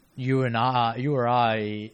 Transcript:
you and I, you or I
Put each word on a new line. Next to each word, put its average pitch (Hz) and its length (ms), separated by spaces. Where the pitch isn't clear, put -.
you 131 280
and 117 120
I, 117 400
you 139 180
or 120 140
I 110 640